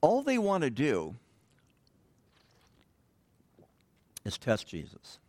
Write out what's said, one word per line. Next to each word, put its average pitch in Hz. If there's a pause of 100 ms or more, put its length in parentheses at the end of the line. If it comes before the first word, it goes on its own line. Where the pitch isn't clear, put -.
all 233
they 269
want 196
to 135
do 101 (3000)
is 101
test -
Jesus. -